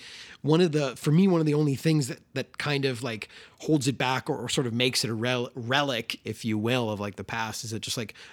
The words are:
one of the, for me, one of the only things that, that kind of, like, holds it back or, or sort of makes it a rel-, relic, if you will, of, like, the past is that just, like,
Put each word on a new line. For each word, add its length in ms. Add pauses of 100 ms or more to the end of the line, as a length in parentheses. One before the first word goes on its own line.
(420)
one 200
of 100
the, 240
for 160
me, 160
one 140
of 60
the 60
only 220
things 320
that, 120 (140)
that 240
kind 280
of, 180
like, 260 (300)
holds 280
it 100
back 320
or, 80
or 100
sort 200
of 60
makes 300
it 60
a 40
rel-, 420
relic, 680
if 220
you 120
will, 320
of, 100
like, 160
the 80
past 400
is 80
that 100
just, 160
like, 160 (200)